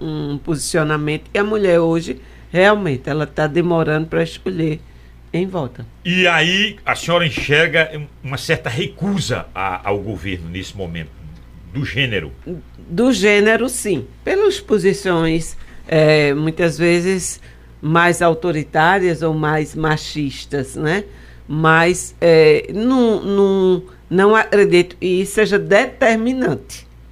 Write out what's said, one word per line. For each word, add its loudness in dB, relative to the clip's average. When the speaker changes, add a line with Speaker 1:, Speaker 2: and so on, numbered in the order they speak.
Speaker 1:
um -6
posicionamento. -2
E 0
a 2
mulher 2
hoje, -2
realmente, 2
ela -2
tá -2
demorando 0
pra -2
escolher -6
em -2
volta. -8
Speaker 2:
E 2
aí, 0
a -2
senhora 0
enxerga 0
uma -8
certa -4
recusa -4
a, -6
ao -2
governo -8
nesse -10
momento, -10
do -6
gênero? -2
Speaker 1:
Do 0
gênero, 2
sim. -4
Pelas 0
posições, 0
é, 4
muitas -2
vezes, 0
mais 2
autoritárias 0
ou 0
mais -2
machistas, -4
né? -2
Mas, 2
é, 6
não, 0
não, 2
não 4
acredito 4
que -6
isso -2
seja 2
determinante. 0